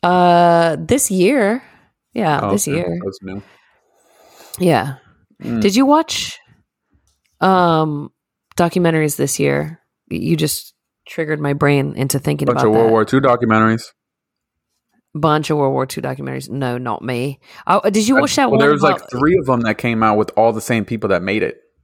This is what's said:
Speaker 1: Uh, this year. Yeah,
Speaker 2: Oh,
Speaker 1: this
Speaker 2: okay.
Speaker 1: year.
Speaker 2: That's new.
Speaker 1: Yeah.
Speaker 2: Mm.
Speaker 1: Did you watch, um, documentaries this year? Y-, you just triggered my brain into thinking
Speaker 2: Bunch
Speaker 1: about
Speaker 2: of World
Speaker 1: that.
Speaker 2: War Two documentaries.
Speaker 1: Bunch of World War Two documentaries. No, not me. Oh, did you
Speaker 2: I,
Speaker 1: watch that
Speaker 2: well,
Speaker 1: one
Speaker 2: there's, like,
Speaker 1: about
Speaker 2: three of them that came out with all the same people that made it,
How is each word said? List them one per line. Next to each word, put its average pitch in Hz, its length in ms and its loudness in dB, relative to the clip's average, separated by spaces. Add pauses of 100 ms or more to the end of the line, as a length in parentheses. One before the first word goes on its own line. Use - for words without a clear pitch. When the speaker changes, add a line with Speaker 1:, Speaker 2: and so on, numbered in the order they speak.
Speaker 1:
Uh, 170 760 4
this 220 320 -2
year. 208 520 0 (500)
Yeah, 160 300 -2
Speaker 2:
Oh, 104 80 -2
Speaker 1:
this 202 160 -2
Speaker 2:
okay. 147 100 -4
Speaker 1:
year. 175 260 -6
Speaker 2:
That's 98 180 -10
new. 190 200 -12 (1160)
Speaker 1:
Yeah. 139 360 0 (460)
Speaker 2:
Mm. 117 200 -4
Speaker 1:
Did 196 140 2
you 269 100 4
watch, 302 520 -2 (1000)
um, 160 720 0 (460)
documentaries 165 580 0
this 139 240 -4
year? 147 400 -2 (300)
Y-, 85 80 -8
you 165 180 -2
just - 380 -6 (340)
triggered 156 320 -6
my 143 140 -2
brain 143 420 0
into 135 240 -4
thinking 147 280 -2
Speaker 2:
Bunch 123 120 0
Speaker 1:
about 120 80 2
Speaker 2:
of 107 60 4
World 113 140 4
Speaker 1:
that. 110 40 4
Speaker 2:
War 110 140 4
Two 135 160 0
documentaries. 113 720 2 (1200)
Speaker 1:
Bunch 151 360 0
of 151 80 0
World 135 160 0
War 131 120 -2
Two - 160 -12
documentaries. 135 480 -10
No, 127 280 -6
not 123 260 -8
me. 127 360 -6 (280)
Oh, 190 220 2
did 214 180 0
you 262 100 4
Speaker 2:
I, 285 40 4
Speaker 1:
watch 294 140 -2
that 262 160 2
Speaker 2:
well, 135 80 2
Speaker 1:
one 139 80 4
Speaker 2:
there's, 147 140 2
like, 151 160 2
Speaker 1:
about - 140 -14
Speaker 2:
three 147 260 2
of 151 80 0
them 127 160 0
that 110 160 -2
came 113 260 -2
out 107 140 2
with 107 180 0
all 113 160 4
the 110 100 -4
same 113 240 -2
people 107 240 -6
that 90 120 2
made 98 220 -2
it, - 180 -8 (220)